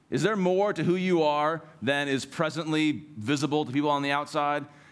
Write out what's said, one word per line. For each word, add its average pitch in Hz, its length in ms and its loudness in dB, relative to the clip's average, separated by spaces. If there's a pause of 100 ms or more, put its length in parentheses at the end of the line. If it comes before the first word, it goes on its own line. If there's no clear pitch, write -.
Is 139 140 -2
there 208 120 2
more 190 380 2
to 160 100 -4
who 170 120 2
you 180 280 2
are 151 380 2 (220)
than 139 260 0
is 135 160 0
presently 156 800 -2 (140)
visible 147 480 0
to 151 40 -8
people 147 200 0
on 143 100 2
the 139 120 -2
outside? 147 520 -2 (280)